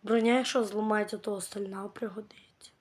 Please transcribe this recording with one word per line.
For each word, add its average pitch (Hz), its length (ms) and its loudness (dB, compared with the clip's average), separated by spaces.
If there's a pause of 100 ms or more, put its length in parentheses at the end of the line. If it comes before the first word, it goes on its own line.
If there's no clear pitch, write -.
Броня, 226 340 4
якщо 254 280 2
зламається, 208 540 0
то 208 140 -4
остальна 196 560 -6
пригодиться. - 800 -12 (100)